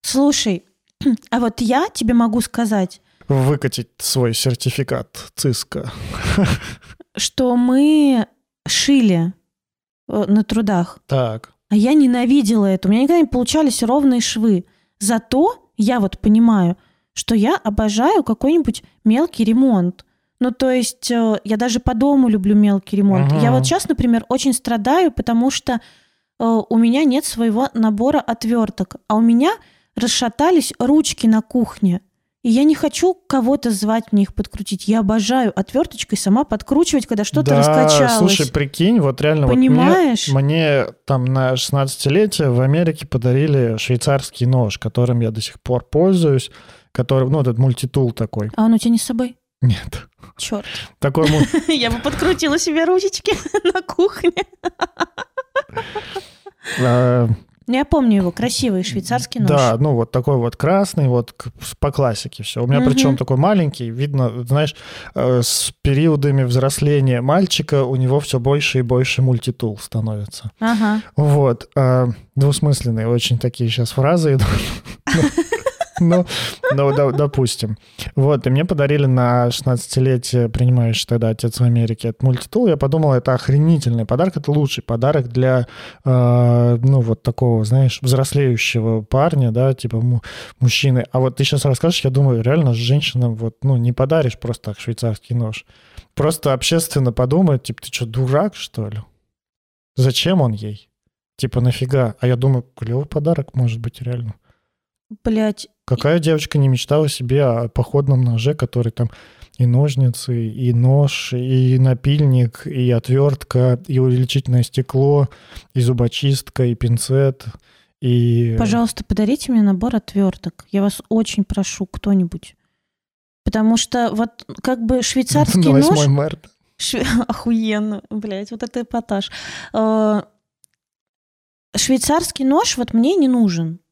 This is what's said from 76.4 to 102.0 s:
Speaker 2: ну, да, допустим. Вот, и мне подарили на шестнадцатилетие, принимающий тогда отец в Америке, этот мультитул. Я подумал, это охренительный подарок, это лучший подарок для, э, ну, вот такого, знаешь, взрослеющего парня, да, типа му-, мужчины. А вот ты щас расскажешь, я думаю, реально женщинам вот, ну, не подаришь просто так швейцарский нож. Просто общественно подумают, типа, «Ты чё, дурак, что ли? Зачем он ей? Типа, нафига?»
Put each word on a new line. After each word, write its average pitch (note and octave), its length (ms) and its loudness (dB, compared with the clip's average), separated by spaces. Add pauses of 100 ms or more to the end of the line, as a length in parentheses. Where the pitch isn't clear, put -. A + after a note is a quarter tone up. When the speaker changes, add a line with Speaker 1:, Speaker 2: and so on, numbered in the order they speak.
Speaker 2:
ну, C#3 180 2
да, C#3 200 0
допустим. C3 640 -2 (380)
Вот, C#3 320 2
и - 20 2
мне C#3 140 2
подарили C#3+ 420 0
на B2 460 2
шестнадцатилетие, B2+ 960 -2
принимающий A#2+ 580 0
тогда A#2 220 0
отец A2 320 -4
в - 20 2
Америке, A#2 460 0
этот A2+ 160 -6
мультитул. C3 420 -2
Я E3 100 2
подумал, C#3+ 380 0
это B2+ 180 0
охренительный C3+ 720 0
подарок, E3 320 -2
это D3 140 -6
лучший C#3+ 320 -2
подарок B2 460 -2
для, B2 400 0 (360)
э, A#2+ 800 4
ну, C3+ 180 4
вот A2+ 220 -2
такого, A#2 420 0
знаешь, C3 380 2
взрослеющего B2 1000 0
парня, C3+ 500 0
да, C3 200 2
типа A2+ 280 -4
му-, A#2+ 220 -2 (360)
мужчины. B2+ 540 2
А B2+ 80 0
вот C3 160 0
ты C#3 80 0
щас C#3 200 -2
расскажешь, D3+ 400 0
я C3+ 60 2
думаю, C3 320 2
реально C3 320 2
женщинам B2 600 0
вот, A2+ 260 -8
ну, C3+ 140 2
не A#2+ 160 0
подаришь C3+ 440 0
просто A#2 360 -8
так - 80 -14
швейцарский A#2 560 -6
нож. A2+ 280 -6 (500)
Просто D3+ 400 -2
общественно C3+ 580 -2
подумают, C#3 500 2
типа, - 200 -10
«Ты - 100 -16
чё, - 120 -6
дурак, C3 520 -2
что - 320 -10
ли? G#2+ 100 -10 (960)
Зачем C3+ 460 0
он B2+ 140 0
ей? G#2 340 -12 (480)
Типа, B2+ 240 -4
нафига?» B2 580 -2